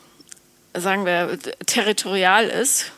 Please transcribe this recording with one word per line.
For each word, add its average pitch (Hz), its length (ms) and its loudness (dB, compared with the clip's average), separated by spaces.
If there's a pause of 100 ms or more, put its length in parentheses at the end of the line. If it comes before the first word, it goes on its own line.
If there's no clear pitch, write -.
(760)
sagen 190 300 -2
wir, 175 320 0 (280)
territorial 202 840 2
ist. - 500 -2